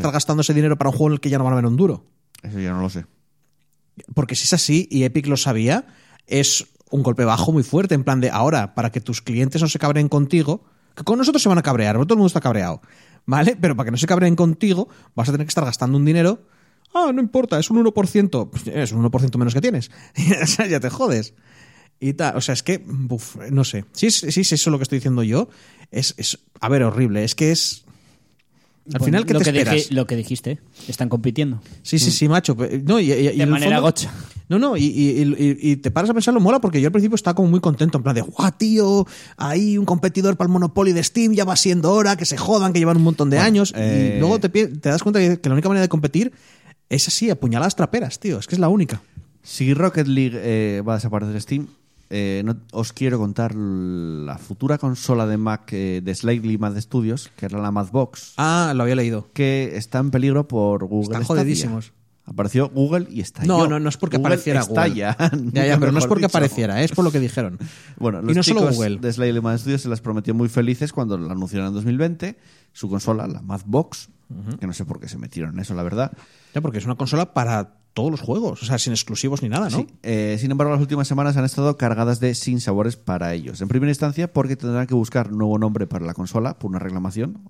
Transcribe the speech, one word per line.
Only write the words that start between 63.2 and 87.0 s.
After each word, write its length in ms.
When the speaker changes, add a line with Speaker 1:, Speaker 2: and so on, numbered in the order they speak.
Speaker 2:
estalló. 280
Speaker 1:
No, 200
no, 120
no 80
es 80
porque 220
Speaker 2:
Google 160
Speaker 1:
apareciera 260
Speaker 2:
estalla, 580
Speaker 1:
Google. 320
Speaker 2:
<laughs> 20
Speaker 1:
Ya, 140
ya, 80
Speaker 2:
nunca 60
Speaker 1:
pero 120
no 60
es 60
Speaker 2:
mejor 40
Speaker 1:
porque 180
Speaker 2:
dicho. 120
Speaker 1:
apareciera, 440
¿eh? 20
Es 80
por 120
lo 80
que 80
dijeron. 380
Speaker 2:
Bueno, 240
Speaker 1:
Y 40
Speaker 2:
los 100
Speaker 1:
no 80
solo 160
Speaker 2:
chicos 160
Speaker 1:
Google. 220
Speaker 2:
de 140
Slightly 280
Mad 180
Studios 240
se 60
las 120
prometió 340
muy 140
felices 440
cuando 260
la 140
anunciaron 360
en 60
dos 100
mil 140
veinte, 380
su 160
consola, 400
la 140
Madbox, 680
Speaker 1:
Ujú. 300
Speaker 2:
que 80
no 60
sé 120
por 160
qué 80
se 100
metieron 360
en 60
eso, 140
la 100
verdad. 280
Speaker 1:
Ya, 60
porque 180
es 60
una 120
consola 360
para 460
todos 160
los 100
juegos, 420
o 40
sea, 120
sin 140
exclusivos 500
ni 60
nada, 220
¿no? 80
Speaker 2:
Sí. 80
Eh, 360
sin 120
embargo, 200
las 120
últimas 260
semanas 300
han 80
estado 320
cargadas 420
de 140
sinsabores 640
para 360
ellos. 300
En 60
primera 220
instancia, 440
porque 200
tendrán 320
que 60
buscar 400
nuevo 260
nombre 280
para 180
la 80
consola 460
por 120
una 80
reclamación, 600